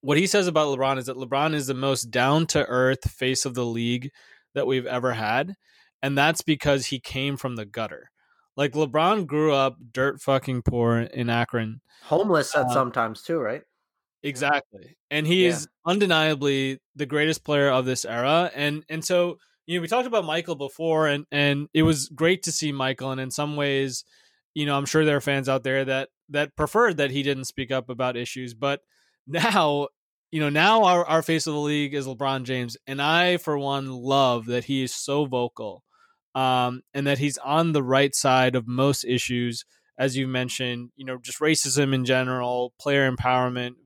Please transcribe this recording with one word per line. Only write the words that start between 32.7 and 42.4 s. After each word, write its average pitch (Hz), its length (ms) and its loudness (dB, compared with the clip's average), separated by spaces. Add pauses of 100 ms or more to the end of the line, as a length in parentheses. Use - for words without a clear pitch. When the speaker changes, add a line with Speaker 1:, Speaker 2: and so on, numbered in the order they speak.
Speaker 1:
And 139 160 -6
I, 175 340 2
for 151 220 -2
one, 139 320 -4
love 127 560 2
that 120 180 -2
he 135 180 -2
is 127 120 -6
so 143 320 -2
vocal, 120 560 -6 (520)
um, 127 480 0 (120)
and 139 120 -2
that 139 120 0
he's 139 200 -2
on 156 340 0
the 151 100 2
right 135 320 2
side 127 420 4
of 117 100 -2
most 131 380 0
issues, 120 600 -2 (320)
as 131 200 0
you 131 100 0
mentioned, 123 680 -4
you 135 80 -18
know, 131 140 -10
just 123 200 -12
racism 143 560 2
in 131 100 0
general, 123 760 -2